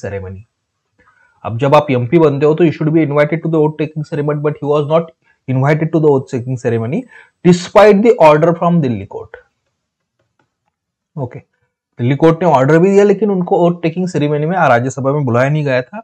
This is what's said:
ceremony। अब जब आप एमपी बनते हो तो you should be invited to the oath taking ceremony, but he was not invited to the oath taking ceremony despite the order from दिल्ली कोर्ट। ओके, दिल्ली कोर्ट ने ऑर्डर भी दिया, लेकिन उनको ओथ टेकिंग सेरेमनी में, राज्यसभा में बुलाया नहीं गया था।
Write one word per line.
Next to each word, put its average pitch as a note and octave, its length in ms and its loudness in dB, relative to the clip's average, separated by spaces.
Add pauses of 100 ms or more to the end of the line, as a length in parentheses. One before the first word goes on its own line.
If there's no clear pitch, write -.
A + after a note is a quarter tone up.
ceremony। F#2+ 360 -12 (1040)
अब A2 140 -8
जब C#3 160 0
आप D3 160 2
एमपी B2 280 0
बनते C#3+ 280 2
हो D#3 80 2
तो F3 100 0
you D3+ 100 2
should D#3 220 -2
be D#3+ 100 2
invited D3 400 -2
to E3 60 -6
the D#3+ 80 0
oath D3+ 220 -2
taking D3+ 300 -8
ceremony, D3+ 280 -4
but D3 240 -4
he C#3+ 80 -2
was D3 220 -2
not E3 120 0 (420)
invited D3+ 460 -2
to D#3+ 80 0
the D#3 80 4
oath C3+ 240 0
taking C3 320 -6
ceremony A#2 360 -4 (440)
despite G3 560 4
the A#3 140 4 (120)
order E3 300 2
from E3+ 220 0
दिल्ली A2 260 -4
कोर्ट। - 300 -16 (1800)
ओके, - 320 -12 (480)
दिल्ली B2+ 180 -2
कोर्ट D#3+ 260 2
ने F3+ 60 2
ऑर्डर C#3+ 300 4
भी F#3+ 120 2
दिया, G3+ 140 4
लेकिन G#3 260 0
उनको F#3 260 -2
ओथ F3 260 0
टेकिंग F3 260 -4
सेरेमनी D3 380 -4
में, F#3 100 -4
राज्यसभा C3 560 0
में D3 120 -2
बुलाया B2 260 0
नहीं D3+ 140 -2
गया C3 180 -2
था। G#3 220 -14